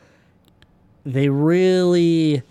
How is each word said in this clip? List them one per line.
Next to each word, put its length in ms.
they 240
really 1200